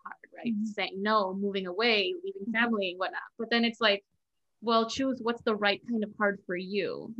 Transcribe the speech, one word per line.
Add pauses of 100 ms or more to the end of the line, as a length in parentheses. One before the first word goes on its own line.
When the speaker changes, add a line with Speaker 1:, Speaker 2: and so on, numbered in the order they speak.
Speaker 1:
hard, (220)
right?
Speaker 2:
Mm-hmm.
Speaker 1:
Saying
no,
moving
away, (100)
leaving
Speaker 2:
Mm-hmm.
Speaker 1:
family
and
whatnot. (180)
But
then
it's
like, (580)
well,
choose
what's
the
right
kind
of
hard
for
you,